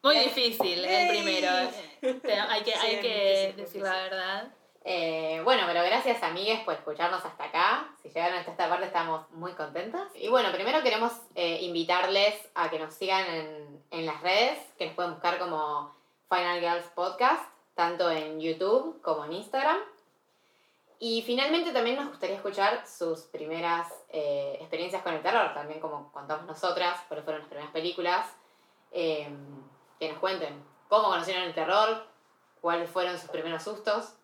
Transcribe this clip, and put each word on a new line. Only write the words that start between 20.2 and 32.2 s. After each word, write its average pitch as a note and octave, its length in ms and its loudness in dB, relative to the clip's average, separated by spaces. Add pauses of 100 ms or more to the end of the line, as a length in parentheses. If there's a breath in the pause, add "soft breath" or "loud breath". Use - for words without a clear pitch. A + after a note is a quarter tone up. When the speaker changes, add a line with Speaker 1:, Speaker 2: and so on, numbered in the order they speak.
Speaker 2:
Y A3+ 240 0
finalmente D4 500 2
también B3 240 2
nos C#4+ 140 -4
gustaría F#3+ 260 -6
escuchar G3+ 500 0
sus E3 360 -4
primeras, E3 680 -2 (200)
eh, C#3+ 520 -2
experiencias F3 420 -6
con E3+ 120 -4
el D3+ 60 -4
terror, G3+ 320 2
también D3+ 280 -8
como D3+ 320 -8
contamos D3+ 340 -8
nosotras, F3 640 -2
cuáles D3+ 160 -8
fueron D#3 160 -4
las - 80 -18
primeras D3 240 -12
películas, F3 560 0 (640 soft breath)
eh, D#3 360 -2 (720)
que D#3+ 100 -6
nos D3+ 120 -8
cuenten D#3+ 420 -2 (260)
cómo G#3 200 6
conocieron F3+ 340 0
el E3+ 120 -6
terror, G#3+ 520 2 (540)